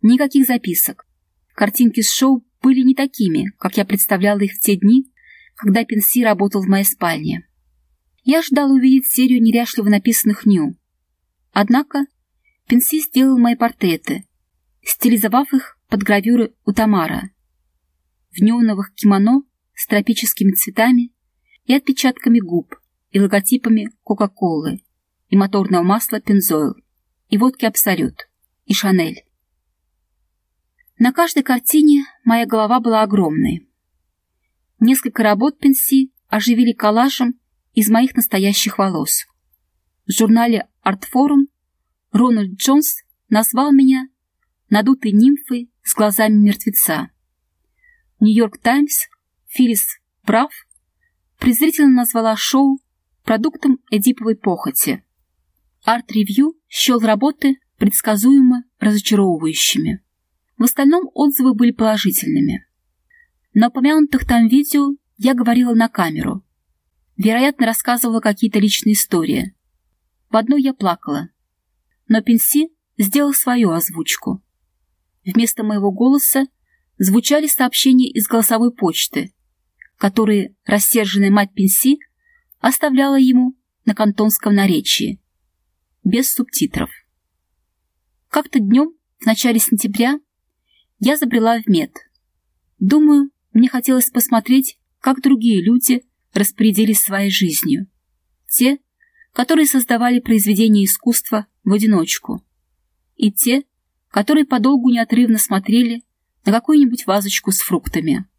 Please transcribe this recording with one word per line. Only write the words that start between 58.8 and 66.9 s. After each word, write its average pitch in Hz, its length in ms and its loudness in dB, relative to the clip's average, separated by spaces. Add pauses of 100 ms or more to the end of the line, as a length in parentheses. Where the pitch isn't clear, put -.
В 226 60 -2
остальном 294 500 0
отзывы 269 400 0
были 240 180 2
положительными. 214 920 -2 (880)
На 226 160 2
упомянутых 285 580 0
там 233 200 2
видео 285 480 0 (220)
я 254 160 0
говорила 240 400 0
на 226 140 2
камеру. 165 560 -6 (760)